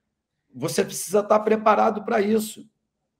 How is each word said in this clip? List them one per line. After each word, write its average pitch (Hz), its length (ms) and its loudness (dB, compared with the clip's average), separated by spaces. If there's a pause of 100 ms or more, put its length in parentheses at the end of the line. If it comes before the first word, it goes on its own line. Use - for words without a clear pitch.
(540)
você 160 300 -2
precisa - 360 -2
estar 208 200 2
preparado 214 640 2
pra 226 160 -2
isso. 214 480 -2 (520)